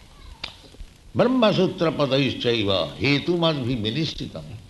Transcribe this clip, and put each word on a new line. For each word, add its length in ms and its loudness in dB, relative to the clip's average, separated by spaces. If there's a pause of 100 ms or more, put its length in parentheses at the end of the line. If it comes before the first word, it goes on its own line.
(1160)
"Brahma 380 4
Sutra 400 2
Padaischaiva," 1040 0
hetu 420 2
must 260 0
be 120 -2
ministritam. 680 -4 (260)